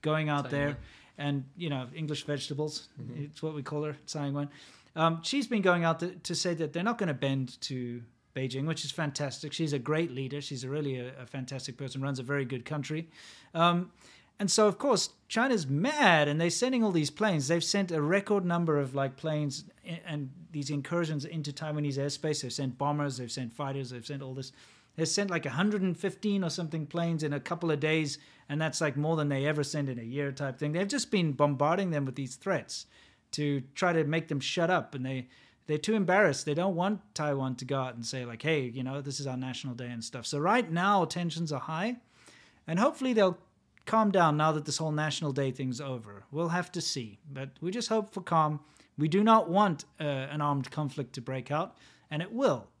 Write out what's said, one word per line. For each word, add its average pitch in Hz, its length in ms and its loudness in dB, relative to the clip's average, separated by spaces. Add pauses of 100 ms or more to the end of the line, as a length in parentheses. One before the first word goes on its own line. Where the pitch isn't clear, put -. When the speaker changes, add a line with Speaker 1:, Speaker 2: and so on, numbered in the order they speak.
Speaker 1:
going 156 280 2
out 143 160 0
Speaker 2:
Tsai 127 60 -8
Speaker 1:
there 143 180 0
Speaker 2:
Ing-wen. 143 80 -4 (420)
Speaker 1:
and, 143 260 -2 (120)
you 170 140 -4
know, 127 220 -4
English 151 320 -4
vegetables, 147 640 -4 (140)
Speaker 2:
Mm-hmm. 120 220 -8
Speaker 1:
it's 147 180 -12
what 156 120 -4
we 143 100 -6
call 147 180 -4
her, 151 140 -4 (100)
Tsai 143 220 -4
Ing-wen. 143 200 -2 (480)
Um, 165 280 2
she's 277 240 0
been 214 140 2
going 175 200 6
out 165 160 4
to, 175 160 -4
to 175 220 -6
say 175 180 0
that 156 180 -2
they're 170 120 -2
not 226 140 0
gonna 165 160 0
bend 135 480 -2
to 123 380 -6 (320)
Beijing, 131 320 -2
which 156 200 -2
is 143 80 -6
fantastic. 147 600 -4
She's 156 200 0
a 147 80 0
great 156 320 0
leader. 135 280 -6
She's 139 220 -8
a 131 60 -8
really 139 320 -2
a, 127 200 -8
a 120 60 -12
fantastic 131 500 -8
person, 135 240 -8
runs 135 200 -2
a - 20 -6
very 139 220 0
good 123 200 -6
country. 156 440 -6 (460)
Um, 175 360 4 (500)
and 202 100 2
so, 214 160 8
of 202 120 4
course, 262 320 2 (180)
China's 226 380 2
mad, 175 640 6
and 147 120 2
they're 170 100 4
sending 247 320 2
all 214 80 4
these 156 200 2
planes. 170 360 2
They've 165 160 4
sent 190 300 0
a 156 100 2
record 196 420 2
number 170 340 2
of, 135 160 0
like, 135 220 0
planes 151 480 -2 (220)
i-, 170 200 -8
and 147 240 -6 (200)
these 143 200 -6
incursions 151 540 -2
into 151 280 -6
Taiwanese 147 460 -2
airspace. 143 440 -2
They've 123 100 -6
sent 131 260 -4
bombers, 143 380 0
they've 120 140 -8
sent 123 220 -8
fighters, 135 380 -6
they've 120 160 -12
sent 139 160 -8
all 131 120 -10
this. 135 160 -10 (460)
They've 160 120 0
sent, 202 220 0
like, 170 160 0
a 135 40 -2
hundred 190 320 2
and 180 140 0
fifteen 202 460 0
or 170 80 0
something 160 360 -4
planes 170 360 0
in 147 100 0
a 147 80 -2
couple 170 300 -2
of 151 80 4
days, 156 400 2 (300)
and 147 120 -2
that's, 156 200 0
like, 147 160 2
more 151 180 2
than 151 140 2
they 139 180 0
ever 151 160 2
send 143 260 -2
in 120 120 -6
a - 20 -10
year 139 300 -4
type 135 260 -6
thing. 147 140 -2
They've 180 140 0
just 240 260 -2
been 170 200 4
bombarding 147 580 4
them 147 140 0
with 131 120 -4
these 131 180 -6
threats - 520 -4 (460)
to 143 300 0 (120)
try 180 180 2
to 165 100 4
make 160 240 0
them 143 140 -2
shut 170 280 0
up, 170 280 0
and 127 100 -4
they, 131 220 -6 (400)
they're 151 100 0
too 208 160 0
embarrassed. 185 500 4
They 147 100 0
don't 180 200 0
want 185 260 0 (140)
Taiwan 139 420 -2
to 131 80 -12
go 135 160 -2
out 127 140 -4
and 117 100 -10
say, 127 200 -6
like, 117 180 -12
"Hey, 151 200 2
you 127 200 -6
know, 135 180 -4
this 139 200 -8
is 139 80 -6
our 127 80 -4
National 127 380 -6
Day," 120 160 -10
and 117 140 -8
stuff. 117 220 -10
So 143 120 -4
right 196 320 2
now, 180 340 4
tensions 165 480 -4
are 131 80 -4
high, 185 360 -4 (680)
and 170 120 0
hopefully 262 340 2
they'll 196 260 6 (480)
calm 220 260 4
down 170 240 6
now 156 160 4
that 151 120 0
this 143 140 -2
whole 160 140 -2
National 151 400 -2
Day 135 180 0
thing's 127 300 -4
over. 113 500 -8
We'll 165 200 -2
have 175 220 -2
to 170 80 -4
see, 110 380 -6 (120)
but 135 200 -10 (100)
we 175 120 -4
just 233 160 -4
hope 214 260 0
for 190 80 -6
calm. 156 380 2 (360)
We 151 120 2
do 190 160 4
not 220 260 6
want, 185 340 4 (160)
uh, 160 40 -4
an 143 360 -2
armed 143 300 0
conflict 143 440 -4
to 135 60 -6
break 127 300 -6
out, 160 260 -2 (340)
and 151 120 -4
it 196 100 -8
will 214 360 2 (120)